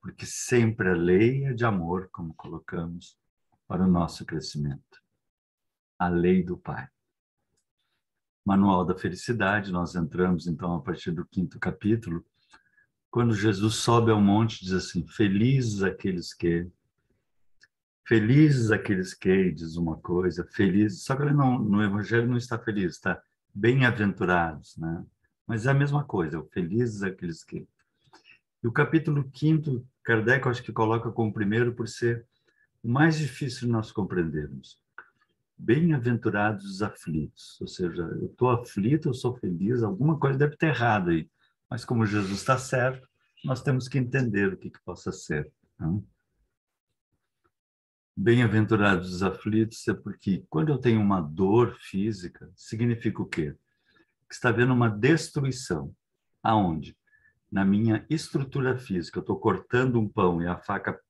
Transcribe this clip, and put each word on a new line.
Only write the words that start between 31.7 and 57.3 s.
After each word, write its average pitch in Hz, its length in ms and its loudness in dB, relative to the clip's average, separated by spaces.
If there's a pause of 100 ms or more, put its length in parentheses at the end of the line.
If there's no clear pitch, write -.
por 113 140 -8
ser 117 400 -4 (560)
o 117 60 -6
mais 151 280 4
difícil 127 500 -6
de 120 40 0
nós 110 180 -2
compreendermos. 78 920 -6 (720)
"Bem-aventurados 110 1120 0
os 98 160 -8
aflitos", - 800 -8
ou - 60 -10
seja, 85 340 -6
eu 82 280 -6
tô 123 200 0
aflito, 120 600 0
eu 123 40 -2
sou 120 240 -4
feliz, 101 460 -2
alguma 120 340 0
coisa 135 200 0
deve 147 200 0
ter 165 120 2
errado 113 420 2
aí. 80 180 0 (400)
Mas 117 160 -8
como 113 200 2
Jesus 101 340 -2
está 131 180 0
certo, 131 500 -2 (380)
nós 131 160 -4
temos 127 260 -2
que 139 100 -4
entender 123 540 0
o 185 60 -10
que 185 120 -14
que - 120 -20
possa - 300 -10
ser, - 420 -8 (260)
né? 87 220 -4 (2250)
"Bem-aventurados 104 960 4
os 90 100 -2
aflitos" 110 640 -2
é 107 60 0
porque 95 560 -4
quando 156 200 0
eu 143 80 0
tenho 117 220 2
uma 98 220 2
dor 98 580 2
física, 95 760 -8
significa 117 680 -4
o 85 60 -4
quê? 73 280 -6 (720)
Que - 60 -20
está - 160 -2
havendo 123 240 2
uma 120 160 4
destruição. 123 1040 -2 (460)
Aonde? 92 560 0 (520)